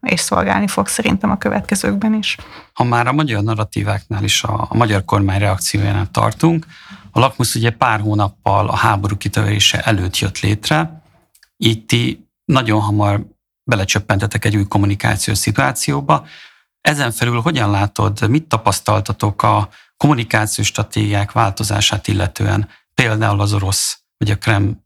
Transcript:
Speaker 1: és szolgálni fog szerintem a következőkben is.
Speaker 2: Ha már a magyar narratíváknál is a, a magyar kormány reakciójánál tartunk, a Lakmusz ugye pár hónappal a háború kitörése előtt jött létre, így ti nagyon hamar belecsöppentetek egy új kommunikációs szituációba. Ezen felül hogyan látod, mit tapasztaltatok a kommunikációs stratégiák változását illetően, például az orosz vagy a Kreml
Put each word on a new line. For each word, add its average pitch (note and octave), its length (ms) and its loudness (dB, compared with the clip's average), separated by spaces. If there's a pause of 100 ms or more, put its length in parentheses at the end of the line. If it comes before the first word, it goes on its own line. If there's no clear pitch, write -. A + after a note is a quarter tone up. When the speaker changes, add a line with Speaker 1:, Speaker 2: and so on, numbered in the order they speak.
Speaker 1:
és F#3 180 0
szolgálni F#3+ 480 2
fog G3 200 0
szerintem G#3 440 0
a G3+ 60 0
következőkben G3+ 760 -2
is. G#3+ 240 -4 (360)
Speaker 2:
Ha - 100 -2
már A#2+ 240 2
a B2+ 40 0
magyar C3 320 0
narratíváknál G#2 800 -2
is - 200 0
a, G#2 260 -2
a - 80 -2
magyar G#2+ 280 2
kormány G2 340 2
reakciójánál G2+ 720 0
tartunk, D#3+ 540 0 (460)
a - 80 0
Lakmusz C3 360 0
ugye A#2 140 0
pár A#2 300 0
hónappal G#2 720 0
a - 60 -2
háború G2+ 420 2
kitörése G#2 640 0
előtt F#2 360 0
jött - 220 -4
létre, D3+ 640 -2 (560)
így A2+ 280 0
ti - 440 -2 (160)
nagyon G#2+ 360 2
hamar G2+ 440 0 (380)
belecsöppentetek G2+ 840 0
egy G#2+ 100 2
új G2+ 120 2
kommunikációs G2+ 680 0
szituációba. C#3 880 0 (560)
Ezen C#3+ 300 0
felül A#2+ 300 0
hogyan B2 300 0
látod, G#2 580 0
mit D3+ 180 0
tapasztaltatok G#2+ 960 0
a G#2+ 260 2 (280)
kommunikációs A2+ 680 0
stratégiák G#2 640 -2
változását G2+ 760 0
illetően, G2 640 0 (240)
például A2 480 2
az G2+ 120 2
orosz G2 460 -2 (180)
vagy G#2 140 0
a G2+ 60 0
Kreml G2+ 360 0 (120)